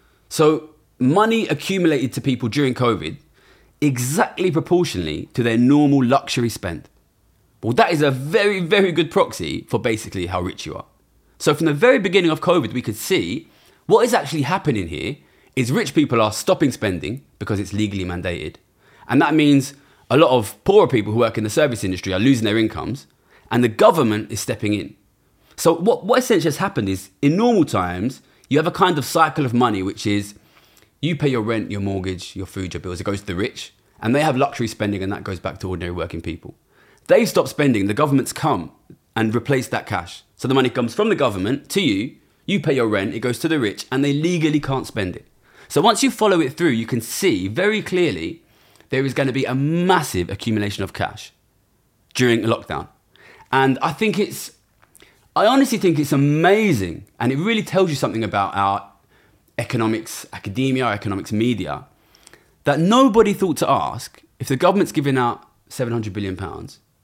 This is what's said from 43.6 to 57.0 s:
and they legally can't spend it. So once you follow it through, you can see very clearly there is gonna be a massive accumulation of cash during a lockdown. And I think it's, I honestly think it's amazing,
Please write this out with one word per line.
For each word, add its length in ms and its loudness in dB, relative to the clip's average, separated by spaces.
and 120 0
they 100 0
legally 460 0
can't 280 -6
spend 280 -6
it. 120 -18
So 140 0
once 200 4
you 80 4
follow 320 2
it 120 -2
through, 160 0
you 180 0
can 120 -2
see 480 -2
very 340 0
clearly 640 -2
there 160 0
is 80 -4
gonna 180 0
be 140 -2
a 80 -4
massive 800 0
accumulation 520 -2
of 100 -8
cash 380 -8
during 280 2
a 40 0
lockdown. 400 -4
And 320 4
I 80 0
think 260 0
it's, 360 -6
I 100 4
honestly 320 4
think 220 2
it's 120 0
amazing, 960 2